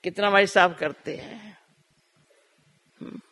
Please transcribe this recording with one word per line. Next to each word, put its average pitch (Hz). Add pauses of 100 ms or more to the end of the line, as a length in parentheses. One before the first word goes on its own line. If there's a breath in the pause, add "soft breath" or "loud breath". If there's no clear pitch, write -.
कितना 202
बार 196
साफ 180
करते 151
हैं। - (1400)
हम्म। - (120)